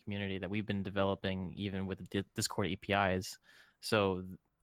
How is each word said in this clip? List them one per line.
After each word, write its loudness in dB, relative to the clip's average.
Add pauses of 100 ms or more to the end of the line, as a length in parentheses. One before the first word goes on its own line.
community -4
that -4
we've -2
been 0
developing 0
even -2
with -6
Di-, 0 (100)
Discord -2
A -2
P -2
Is. 2 (420)
So 4
th-, -12 (240)